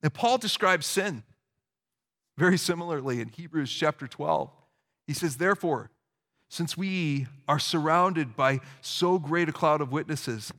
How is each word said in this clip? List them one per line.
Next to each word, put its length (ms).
And 120
Paul 240
describes 480
sin 380
very 200
similarly 640
in 80
Hebrews 440
chapter 340
twelve. 440
He 40
says, 260
"Therefore, 520
since 280
we 500
are 100
surrounded 800
by 240
so 380
great 300
a 40
cloud 280
of 100
witnesses 680